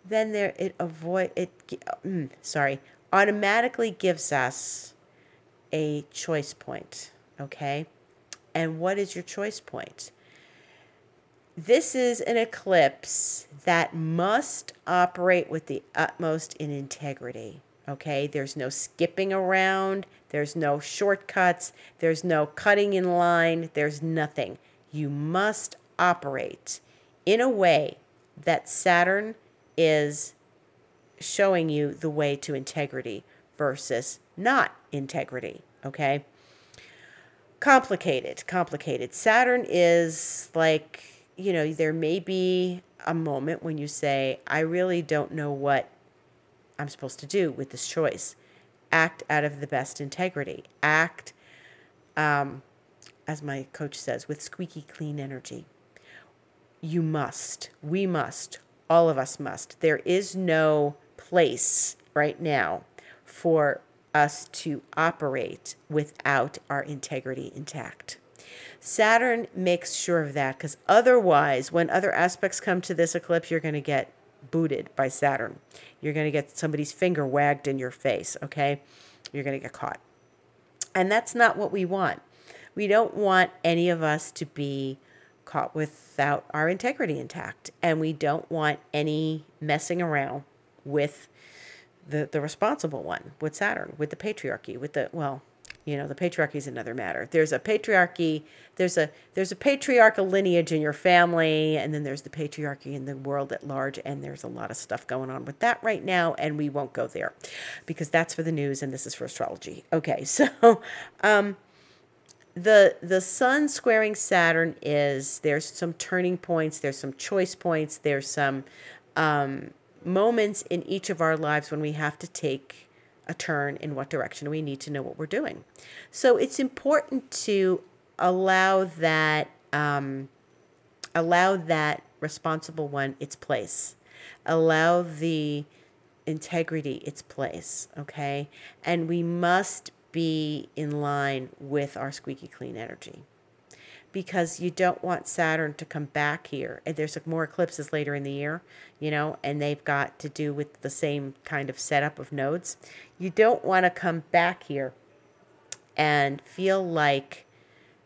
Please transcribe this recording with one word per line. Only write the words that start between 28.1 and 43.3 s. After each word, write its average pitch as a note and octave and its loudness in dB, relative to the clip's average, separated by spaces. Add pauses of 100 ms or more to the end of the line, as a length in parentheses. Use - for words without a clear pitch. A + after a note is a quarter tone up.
that - 0
Saturn F#3+ 4 (400)
is D3+ 2 (840)
showing F#3 2
you D3 0
the D#3 -6
way D3 0
to C#3+ -6
integrity C3 -6 (340)
versus C3+ -4 (160)
not A3+ 0 (160)
integrity, C3+ -6 (220)
okay? C#3+ -2 (1400)
Complicated, G3 2
complicated. D3 -4
Saturn B3 4
is E3+ 2
like, D#3+ 0 (100)
you F#3 -2
know, D#3 0
there D#3 0
may E3 0
be F#3 0 (240)
a - -2
moment D#3 -2